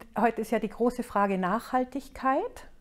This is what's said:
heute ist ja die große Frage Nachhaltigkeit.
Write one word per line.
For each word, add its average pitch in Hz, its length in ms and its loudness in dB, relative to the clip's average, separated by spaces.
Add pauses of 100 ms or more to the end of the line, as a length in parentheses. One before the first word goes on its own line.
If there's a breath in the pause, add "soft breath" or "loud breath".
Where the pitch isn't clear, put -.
(180)
heute 226 240 4
ist - 80 -8
ja 226 80 4
die 208 100 -2
große 240 340 0
Frage 202 360 2
Nachhaltigkeit. 254 1300 -2 (120)